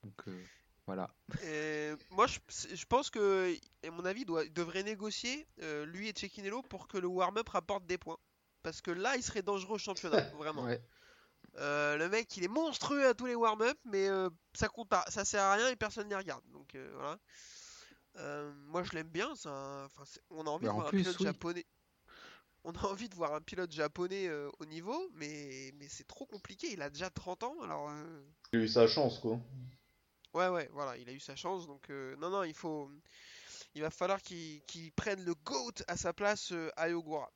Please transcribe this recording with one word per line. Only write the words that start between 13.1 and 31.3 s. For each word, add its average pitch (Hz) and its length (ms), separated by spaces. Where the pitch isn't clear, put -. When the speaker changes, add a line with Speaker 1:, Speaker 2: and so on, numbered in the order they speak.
Speaker 2:
tous 240 120
les 247 80
warm-up, 226 520
mais, 196 220
euh, 190 200
ça - 160
compte 226 220
pas, 185 180
ça 202 160
sert 202 180
à 196 120
rien 233 160
et 247 60
personne 208 280
ne 208 60
les 202 60
regarde. 160 360
Donc, 143 220
euh, 131 200
voilà. 143 240
Euh, 147 360
moi, 165 160
je - 100
l'aime 160 160
bien. 202 280
C'est 165 120
un, 139 380
enfin, 139 180
c'est, - 240
on 160 180
a 151 40
envie 156 160
Speaker 1:
Bah, 107 60
Speaker 2:
de - 0
Speaker 1:
en 104 40
Speaker 2:
voir 160 120
un - 20
Speaker 1:
plus, 196 100
Speaker 2:
pilote 180 180
Speaker 1:
oui. 185 60
Speaker 2:
japonais. 175 420
On 170 80
a 185 140
envie 196 220
de 190 60
voir 160 200
un 151 60
pilote 175 320
japonais, 175 560
euh, 147 300
au 156 80
niveau, 202 480
mais, 143 640
mais 143 120
c'est - 180
trop - 200
compliqué. 214 460
Il 180 100
a 143 80
déjà 151 180
trente 180 360
ans, 262 180
alors, 151 260
euh. 151 340
Speaker 3:
Il 117 80
a - 40
eu 110 40
sa 113 200
chance, 131 320
quoi. 117 200
Speaker 2:
Ouais, 180 140
ouais, 170 240
voilà, 135 260
il 120 100
a 127 40
eu 135 80
sa 139 160